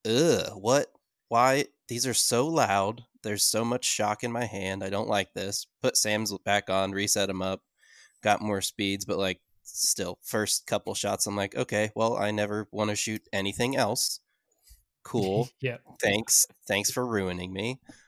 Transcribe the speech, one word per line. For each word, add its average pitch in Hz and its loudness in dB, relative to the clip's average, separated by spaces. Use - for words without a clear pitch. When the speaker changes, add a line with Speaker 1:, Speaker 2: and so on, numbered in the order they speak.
Speaker 1:
"Ugh, 117 4
what? 117 2
Why? 131 4
These 120 -4
are 120 -2
so 123 2
loud. 113 2
There's 104 -2
so 113 0
much 123 -2
shock 104 0
in 120 -4
my 120 -2
hand. 98 -6
I 98 -4
don't 98 -2
like 101 0
this." 98 -6
Put 127 0
Sam's 107 0
back 101 2
on, 98 0
reset 98 0
'em 92 -4
up, 95 -4
got 104 4
more 104 -2
speeds, 98 -2
but, 90 -2
like, 92 -2
still, - -4
first - -2
couple 101 -2
shots, 101 -2
I'm 104 -4
like, 98 -2
"Okay, 107 0
well, 113 2
I 104 0
never 104 -2
wanna 104 0
shoot 110 -6
anything 101 0
else." 117 0
Cool. 107 0
Speaker 2:
<laughs> - -18
Yep. 123 -6
Speaker 1:
Thanks. 107 4
Thanks 101 2
for 127 -2
ruining 92 -2
me. 110 -4